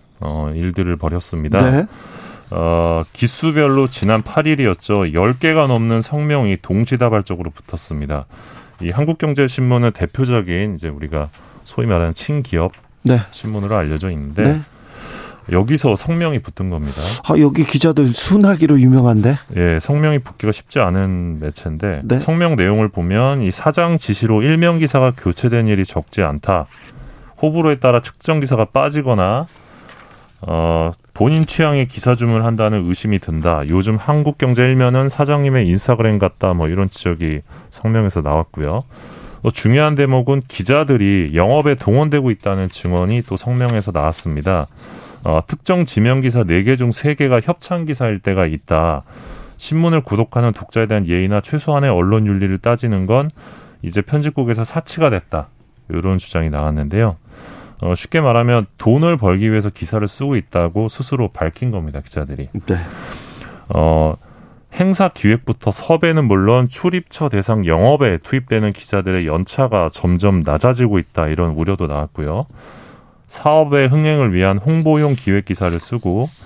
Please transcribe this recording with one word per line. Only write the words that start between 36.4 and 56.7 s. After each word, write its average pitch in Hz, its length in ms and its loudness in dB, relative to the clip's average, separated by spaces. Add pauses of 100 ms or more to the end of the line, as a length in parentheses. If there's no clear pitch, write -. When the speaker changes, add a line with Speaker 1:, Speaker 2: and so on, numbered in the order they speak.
Speaker 1:
뭐 85 160 0
이런 95 220 0
지적이 80 500 -4 (300)
성명에서 110 500 0
나왔고요. 76 640 -2 (580)
또 113 80 0
중요한 147 440 2
대목은 135 520 2
기자들이 101 880 2
영업에 135 420 2
동원되고 139 560 2
있다는 95 360 -4
증언이 90 540 -2
또 117 140 -6
성명에서 120 560 -2
나왔습니다. 78 720 -2 (580)
어, 80 220 0
특정 175 400 -2
지명 123 340 0
기사 120 240 0
네 87 200 2
개 127 120 2
중 123 160 0
세 147 220 -2
개가 131 280 2
협찬 175 440 -6
기사일 123 340 -2
때가 95 260 0
있다. 78 560 -2 (540)
신문을 165 460 0
구독하는 117 500 0
독자에 - 340 -4
대한 104 220 0
예의나 95 320 0
최소한의 143 500 -2
언론 104 360 2
윤리를 98 320 0
따지는 113 480 0
건 131 240 0 (520)
이제 87 200 -4
편집국에서 135 640 -2
사치가 160 460 -2
됐다. 82 380 -4 (400)
이런 90 300 0
주장이 82 320 -4
나왔는데요. 76 640 0 (640)